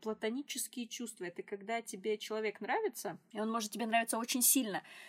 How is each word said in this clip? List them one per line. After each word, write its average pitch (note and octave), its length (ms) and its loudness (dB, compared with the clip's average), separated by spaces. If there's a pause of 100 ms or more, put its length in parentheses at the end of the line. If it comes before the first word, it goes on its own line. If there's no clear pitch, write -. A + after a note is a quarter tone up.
"платонические A3+ 880 -2
чувства". A3+ 380 -8
Это F#3 180 -6
когда G#3+ 380 -4
тебе G#3+ 360 -2
человек G#3+ 440 -2
нравится, A#3 580 0 (120)
и G#3+ 80 -6
он A3 120 2
может A3+ 200 0
тебе A3+ 140 -2
нравиться A3+ 320 4
очень B3 240 2
сильно, A3 420 6 (260)